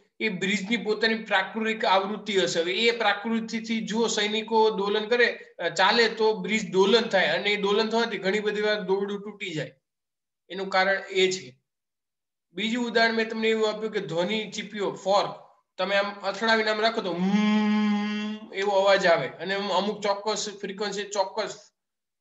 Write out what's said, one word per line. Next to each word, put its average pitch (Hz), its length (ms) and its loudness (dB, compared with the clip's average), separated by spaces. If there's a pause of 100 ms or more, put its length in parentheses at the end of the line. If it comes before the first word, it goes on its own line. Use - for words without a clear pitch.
(200)
એ 220 80 0
બ્રિજની 196 480 -2
પોતાની 214 380 0
પ્રાકૃતિક 220 680 -2
આવૃત્તિ 196 480 0
હશે. 170 280 2
હવે 175 120 0
એ 233 260 2
પ્રાકૃતિથી 226 880 -2
જો 220 220 0
સૈનિકો 220 640 2
દોલન 208 380 -2
કરે, 240 500 0
અ, 170 100 -2
ચાલે 208 400 4
તો 220 260 2
બ્રિજ 185 360 -4
દોલન 214 380 4
થાય 180 180 4
અને 190 240 0
એ 208 60 0
દોલન 208 320 2
થવાથી 220 300 -2
ઘણી 196 220 0
બધી 208 220 -2
વાર 214 180 0
દોરડું 196 400 -2
તૂટી 202 300 -12
જાય. 143 240 -8 (720)
એનું 190 200 -8
કારણ 190 420 2
એ 185 220 4
છે. 127 280 -10 (920)
બીજું 226 340 -2
ઉદાહરણ 226 280 4
મેં 220 140 0
તમને 220 200 -2
એવું 220 260 2
આપ્યું 214 180 -6
કે 208 80 -2
ધ્વનિ 185 500 -2
ચીપિયો, 196 440 -6
fork, 190 460 0 (380)
તમે 196 180 0
આમ 202 240 0
અથડાવીને 220 500 0
આમ 214 100 0
રાખો 226 200 0
તો 185 120 -2
હમ 208 1400 0
એવો 196 160 -2
અવાજ 190 360 4
આવે 147 220 4
અને 175 260 -6
અમુક 196 480 -2
ચોક્કસ 202 460 -2 (120)
frequency, 196 420 -6
ચોક્કસ 190 680 -6 (500)